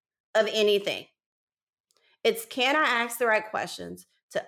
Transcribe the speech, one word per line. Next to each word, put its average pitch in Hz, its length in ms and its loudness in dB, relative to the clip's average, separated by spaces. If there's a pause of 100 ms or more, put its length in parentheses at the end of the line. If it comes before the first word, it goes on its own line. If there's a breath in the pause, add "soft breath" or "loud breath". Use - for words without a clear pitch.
(340)
of 214 160 4
anything. 202 580 0 (1160)
It's, 226 220 0
can 262 300 0
I 311 80 2
ask 240 340 0
the 247 80 0
right 214 180 2
questions 175 640 -10 (240)
to - 180 -4